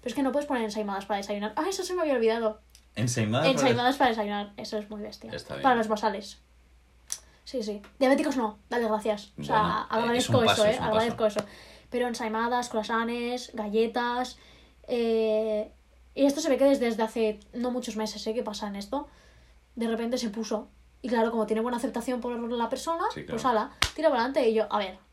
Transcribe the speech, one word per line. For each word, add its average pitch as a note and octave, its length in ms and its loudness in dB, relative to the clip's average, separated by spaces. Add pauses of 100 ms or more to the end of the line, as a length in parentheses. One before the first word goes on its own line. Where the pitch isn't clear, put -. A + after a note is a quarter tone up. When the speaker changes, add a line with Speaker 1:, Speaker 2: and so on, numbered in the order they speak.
Speaker 1:
pero B3+ 80 -6
es A3+ 40 -6
que C#4 100 0
no C4 80 2
puedes C#4+ 160 0
poner B3 160 0
ensaimadas G#3 420 -4
para G#3 120 -2
desayunar. G3+ 400 -4
Ah, D#4 100 0
eso F#4+ 160 -4
se F4+ 100 -4
me F4+ 100 0
había D4 120 2
olvidado. A3+ 460 2 (340)
Speaker 2:
Ensaimadas A#2+ 520 0
para C4+ 120 6
Speaker 1:
Ensaimadas B3 380 4
para C4 140 4
desayunar, G#3 440 -4
eso A3 220 -8
es G#3 120 -6
muy G#3 120 -10
bestia. G#3+ 320 -14
Speaker 2:
Está - 220 -10
bien. - 80 -8
Speaker 1:
Para B3+ 120 6
los A3 140 0
basales. G#3 500 -2 (1040)
Sí, A#3+ 200 -6
sí. G#3 180 -8 (180)
Diabéticos C4+ 380 4
no, A3 200 -2 (120)
dale A#3+ 180 0
gracias. G#3 520 -2
O D3 40 -8
sea, G#3+ 180 2
Speaker 2:
Bueno, - 200 2
eh, - 80 -6
Speaker 1:
agradezco A#3 440 2
Speaker 2:
es C4 60 6
un A3+ 60 4
paso, G#3+ 180 4
Speaker 1:
eso, - 20 6
¿eh? G#3+ 60 6
Speaker 2:
es B3+ 80 0
un - 60 -2
paso. G#3+ 120 0
Speaker 1:
Agradezco A3+ 280 2
eso. G#3 140 2 (500)
Pero B3 180 0
ensaimadas, A#3 640 -2
croissants, A#3+ 840 -2
galletas, A#3 840 -2 (500)
eh... A3 840 0 (440)
y C4+ 100 4
esto C#4+ 160 2
se D#4+ 80 0
ve C4 80 4
que C4+ 80 4
desde, C#4 200 4
desde A3+ 180 0
hace A3 360 0 (140)
no B3 180 -4
muchos A#3+ 240 -6
meses, G#3+ 300 -6
¿eh? A3 80 -4
Que A#3 100 -2
pasa G#3+ 240 -6
en G3+ 80 -8
esto. B3+ 320 -6 (680)
De A3+ 120 -2
repente A#3 300 -2
se A#3+ 120 -2
puso. A3 380 -4 (360)
Y A#3 60 -6
claro, A3+ 220 4
como A3+ 140 2
tiene A3 160 0
buena A#3+ 160 -2
aceptación A#3+ 440 -2
por A#3+ 160 -4
la A#3 320 -2
persona, E4 340 -2 (100)
Speaker 2:
Sí, - 80 -10
Speaker 1:
pues A3+ 220 -6
Speaker 2:
claro. B3 160 4
Speaker 1:
ala, C#4 120 -4 (240)
tira D#4 140 4
para A#3+ 140 2
adelante. C4 260 2
Y A3 60 2
yo, G#3+ 180 2
a - 60 2
ver F#3+ 180 -6 (160)